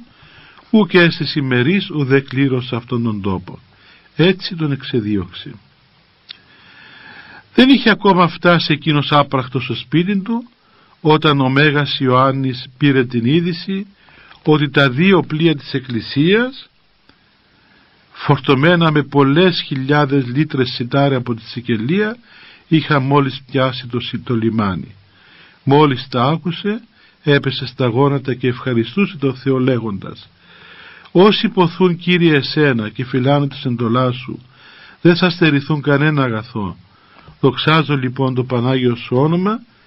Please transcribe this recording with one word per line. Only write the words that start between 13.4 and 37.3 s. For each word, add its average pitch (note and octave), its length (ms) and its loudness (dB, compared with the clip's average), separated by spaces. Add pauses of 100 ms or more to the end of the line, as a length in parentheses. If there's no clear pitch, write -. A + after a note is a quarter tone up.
ότι D3+ 280 2
τα C#3 200 2
δύο E3+ 320 4
πλοία D#3 340 0
της - 180 -12
Εκκλησίας, D#3 920 -2 (1500)
φορτωμένα D#3 800 2
με D3 120 2
πολλές C#3+ 640 2
χιλιάδες C#3 600 0
λίτρες C3 440 -2
σιτάρι C#3 440 -2
από B2 200 -4
τη A2+ 80 -14
Σικελία, C#3 760 -4 (520)
είχαν D3+ 340 0
μόλις C#3 480 0
πιάσει C3 360 -2
το A#2 140 -6
σι-, A#2 180 -8
το - 160 -6
λιμάνι. G#2+ 600 -4 (680)
Μόλις C#3 440 2
τα B2 160 0
άκουσε, E3+ 580 -4 (400)
έπεσε C#3 440 0
στα - 200 -4
γόνατα C3 480 0
και C3 140 -2
ευχαριστούσε B2 680 -2
τον C3+ 180 -2
Θεό C3 240 -2
λέγοντας, A2+ 680 -4 (840)
"Όσοι G3+ 360 4
ποθούν, F3 480 0
Κύριε, F3 400 2
εσένα C3 520 0
και B2+ 160 -8
φυλάνε C#3 440 0
τις - 160 -12
εντολάς B2 520 0
σου, - 220 -14 (640)
δεν F3 160 4
θα F3 140 2
στερηθούν D3 520 0
κανένα D3 400 2
αγαθό. G#2+ 540 -6 (640)